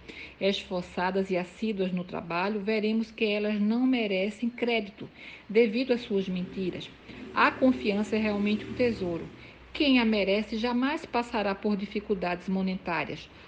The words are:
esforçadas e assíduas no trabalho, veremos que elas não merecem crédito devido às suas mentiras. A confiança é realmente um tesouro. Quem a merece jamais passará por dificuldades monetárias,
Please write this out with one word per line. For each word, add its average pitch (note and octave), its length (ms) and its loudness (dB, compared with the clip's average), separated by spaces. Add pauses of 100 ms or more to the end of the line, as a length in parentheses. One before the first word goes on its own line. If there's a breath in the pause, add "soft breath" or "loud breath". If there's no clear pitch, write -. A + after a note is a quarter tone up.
(420 loud breath)
esforçadas F#3+ 920 0
e E3+ 60 2
assíduas F#3+ 540 -2
no F3+ 120 -2
trabalho, F3 560 -2
veremos A3 500 0
que - 160 -2
elas G#3 340 0
não A#3 280 4
merecem G#3+ 640 0
crédito A3+ 600 -2 (380 loud breath)
devido A#3 460 4
às A#3 80 0
suas G3 260 0
mentiras. F#3 640 -4 (440 loud breath)
A A#3 160 4
confiança A3+ 680 2
é G#3+ 40 2
realmente G#3 460 0
um - 80 -10
tesouro. F#3+ 520 0 (460 loud breath)
Quem C4+ 280 6
a A#3 60 6
merece G#3+ 520 2
jamais B3 480 0
passará A3 500 -2
por G#3 220 0
dificuldades F#3+ 720 -2
monetárias, F#3 800 -2 (180 loud breath)